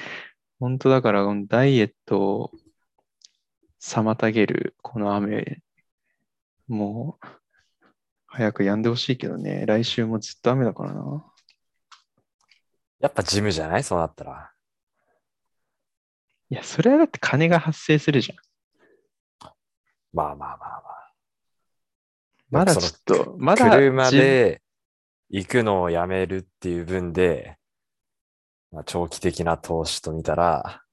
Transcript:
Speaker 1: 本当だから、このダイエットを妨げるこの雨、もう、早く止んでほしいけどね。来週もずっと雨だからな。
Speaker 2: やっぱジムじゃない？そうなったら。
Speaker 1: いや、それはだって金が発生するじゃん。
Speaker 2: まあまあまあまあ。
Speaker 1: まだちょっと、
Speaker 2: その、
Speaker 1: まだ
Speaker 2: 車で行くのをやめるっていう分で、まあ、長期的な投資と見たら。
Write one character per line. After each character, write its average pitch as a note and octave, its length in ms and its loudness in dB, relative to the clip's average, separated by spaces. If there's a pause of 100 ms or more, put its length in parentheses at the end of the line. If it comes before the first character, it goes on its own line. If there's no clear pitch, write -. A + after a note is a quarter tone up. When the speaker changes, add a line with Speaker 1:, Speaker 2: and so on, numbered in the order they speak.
(600)
Speaker 1:
本 B2+ 200 -4
当 C3+ 100 2
だ C3 120 6
か A#2+ 100 2
ら、 G2+ 120 2
こ G2+ 100 0
の G2+ 120 -4
ダ A#2+ 200 4
イ C#3 140 4
エ G#2+ 40 4
ッ G#2 100 -2 (120)
ト G2+ 140 0
を G2 320 -2 (1300)
妨 A2 520 -2
げ G#2+ 140 2
る - 360 -4
こ - 180 -12
の G2+ 160 -2
雨、 G#2 460 -6 (1040)
も A2+ 560 -6
う、 - 40 -20 (1000)
早 A2 260 -4
く G2+ 120 -4
止 G2+ 120 2
ん A2 60 -2
で A#2 80 0
ほ A#2+ 80 -2
し C3 160 -4
い B2+ 40 -2
け - 120 -8
ど E2+ 80 -8
ね。 F#2+ 280 -6
来 A2 200 2
週 A#2 200 -2
も A2 140 -4
ず - 180 -12
っ - 40 -20
と A#2+ 100 2
雨 B2+ 140 0
だ G#2 80 -2
か - 100 -12
ら F#2 100 -10
な。 C#3+ 320 -10 (1700)
Speaker 2:
や - 80 0
っ - 60 -4
ぱ G#2 100 -2
ジ G2 180 0
ム G#2 120 0
じ D#2+ 80 -2
ゃ D#2 80 -6
な F2+ 100 0
い？ C3+ 40 -2
そ - 120 -4
う F2 40 2
な E2 80 0
っ - 80 -16
た - 100 -16
ら。 - 260 -16 (2000)
Speaker 1:
い B2+ 60 -8
や、 - 80 -12
そ - 180 -4
れ A#3+ 100 6
は C#4+ 60 6
だ E4 60 6
っ D4 40 4
て - 120 -16
金 D#3+ 300 2
が E3+ 100 4
発 D#3 240 -2
生 D3+ 160 4
す D#3 120 0
る C#3 100 4
じ - 100 -8
ゃ - 40 -20
ん。 - 20 -20 (1800)
Speaker 2:
ま D2+ 180 -4
あ C#2+ 40 -12
ま D2 100 -14
あ - 40 -12
ま - 40 -14
あ - 40 -16
ま - 80 -20
あ。 - 480 -18 (1400)
Speaker 1:
ま E3+ 160 2
だ F3 100 4
ち E2+ 100 0
ょ E2 40 -4
っ - 20 -6 (120)
と、 F#2 120 2 (100)
Speaker 2:
そ - 60 -10
の、 - 60 -18
Speaker 1:
ま D#3 180 4
だ A#3+ 140 6
Speaker 2:
車 C3+ 400 6
で C3 520 4 (680)
行 G2 180 -4
く B2 160 2
の G2+ 180 2
を F2 80 0
や E2+ 180 0
め F#2+ 180 0
る F#2 120 -6
っ F2+ 80 -10 (160)
て F#2 80 -6
い F2 120 -4
う E2+ 40 -10
分 F2+ 260 -4
で、 E2 460 0 (1120)
ま D#2 100 -14
あ、 - 40 -16
長 F2 240 -4
期 - 100 -12
的 F2 240 -2
な E2 140 0
投 E2 260 -6
資 - 180 -6
と D#2 120 -10
見 D#2+ 100 -8
た D#2 120 -2
ら。 D#2+ 580 0